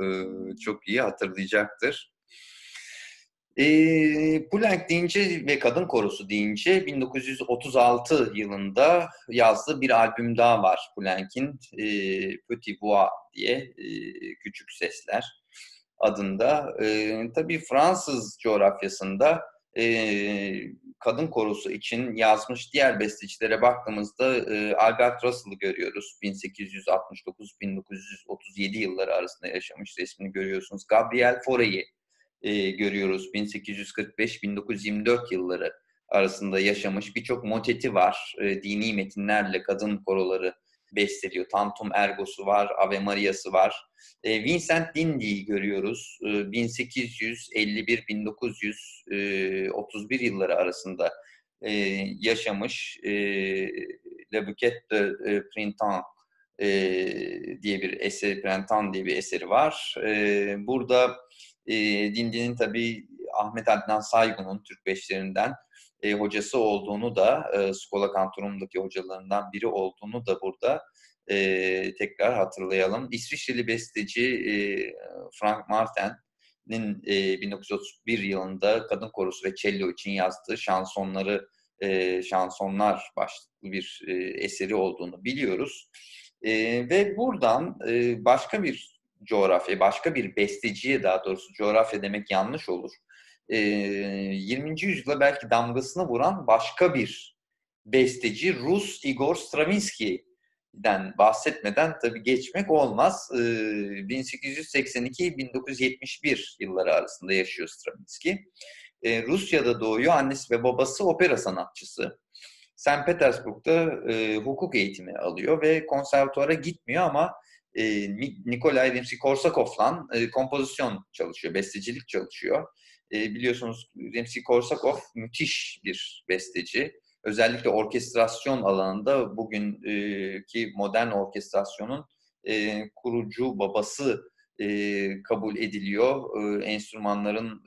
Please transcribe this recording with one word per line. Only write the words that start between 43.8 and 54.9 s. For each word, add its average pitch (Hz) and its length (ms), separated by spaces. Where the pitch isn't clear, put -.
E, 110 200
Vincent 165 520
Dindy'yi 113 500
görüyoruz. 101 800
E, 104 240
bin 117 160
sekiz 120 540
yüz 113 340
elli 104 320
bir, 113 200
bin 107 180
dokuz 107 380
yüz - 400
otuz 104 360
bir 131 100
yılları 98 360
arasında, 90 560
e, 107 100
yaşamış. 110 840
E, 104 80
Le 107 140
Bouquet 120 440